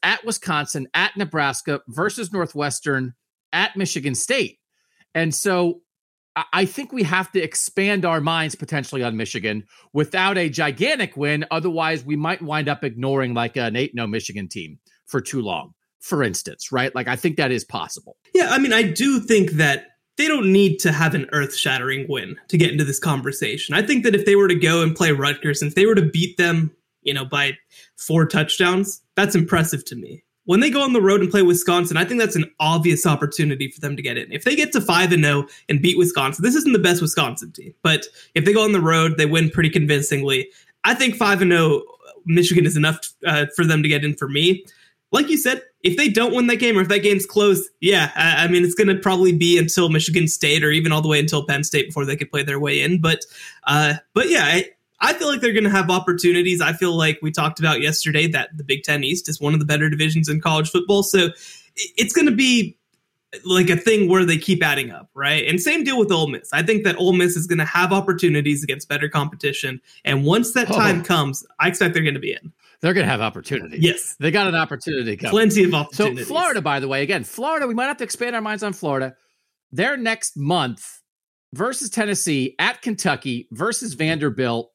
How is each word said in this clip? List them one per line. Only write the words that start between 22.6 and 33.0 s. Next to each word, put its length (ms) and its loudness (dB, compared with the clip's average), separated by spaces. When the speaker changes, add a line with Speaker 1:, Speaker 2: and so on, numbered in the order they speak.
Speaker 2:
into 120 0
this 140 -4
conversation. 800 -4
I 80 2
think 200 0
that 120 2
if 100 0
they 100 4
were 120 4
to 80 2
go 260 2
and 140 0
play 160 2
Rutgers, 500 -2
and 80 -4
if 60 -6
they 100 4
were 80 4
to 80 4
beat 360 -2
them, 340 2
you 100 -4
know, 100 -4
by 320 -2
four 280 2
touchdowns, 760 0
that's 200 0
impressive 500 0
to 100 -12
me. 280 -16
When 140 4
they 120 2
go 100 0
on 120 0
the 80 4
road 200 6
and 80 0
play 140 4
Wisconsin, 540 2
I 80 2
think 140 -4
that's 160 0
an 140 -2
obvious 460 2